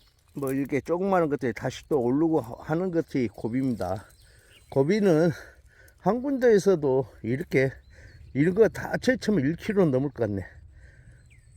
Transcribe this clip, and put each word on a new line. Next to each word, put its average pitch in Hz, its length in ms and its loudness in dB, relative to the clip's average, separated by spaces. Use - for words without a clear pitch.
뭐 139 200 -6
이렇게 135 280 -4
조그마한 175 480 0
것들이 135 240 -2
다시 - 360 -8
또 147 120 0
오르고 147 400 2
하-, 117 140 -8
하는 180 180 -2
것이 147 400 -2
고비입니다. 110 800 -4
고비는 165 600 2
한 226 240 -2
군데에서도 196 840 2
이렇게 131 480 0
이런 160 220 2
거 208 140 6
다 - 280 -8
채치면 208 480 0
일 165 120 -2
킬로 196 280 0
넘을 139 240 2
것 120 180 -4
같네. 98 200 -4